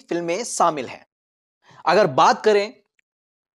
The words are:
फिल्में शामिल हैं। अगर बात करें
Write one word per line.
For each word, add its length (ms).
फिल्में 360
शामिल 420
हैं। 180
अगर 240
बात 360
करें 280